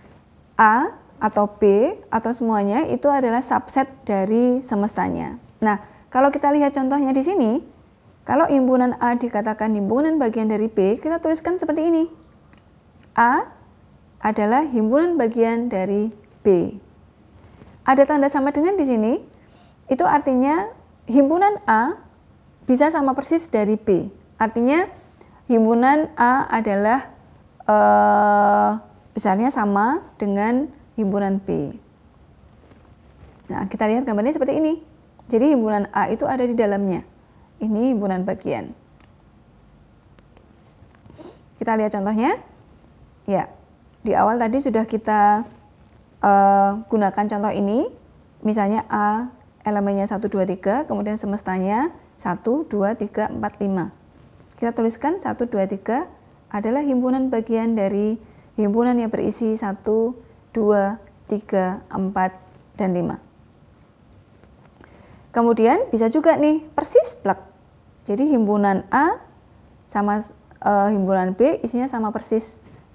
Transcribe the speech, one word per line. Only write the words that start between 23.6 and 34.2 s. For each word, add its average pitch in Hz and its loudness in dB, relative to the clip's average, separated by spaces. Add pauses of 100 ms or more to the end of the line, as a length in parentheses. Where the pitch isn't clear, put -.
B. 196 0 (320)
Artinya 247 0 (640)
himpunan 240 2
A 247 2
adalah, 220 0 (560)
eh, 208 4 (440)
besarnya 208 0
sama 220 0 (160)
dengan 220 0 (320)
himpunan 196 -2
B. 160 -6 (1800)
Nah, - -8
kita 214 -2
lihat 226 0
gambarnya 233 -2